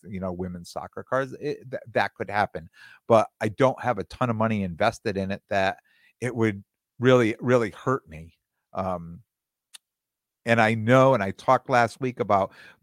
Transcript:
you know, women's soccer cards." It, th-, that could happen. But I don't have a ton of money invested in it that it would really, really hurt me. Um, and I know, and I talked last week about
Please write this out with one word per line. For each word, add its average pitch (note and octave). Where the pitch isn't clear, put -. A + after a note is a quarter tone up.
you G2
know, F#2
women's F2+
soccer F2+
cards." C3
It, C3+
th-, B2+
that G2+
could G2+
happen. G2+
But A2
I A2+
don't C3
have A#2
a F#2
ton -
of A2
money A2
invested G2
in F#2+
it F#2
that G2
it A#2+
would G#2+
really, A#2+
really A#2+
hurt -
me. E2
Um, F2+
and A#2
I A2
know, B2+
and G2
I G2
talked -
last A#2+
week B2+
about G2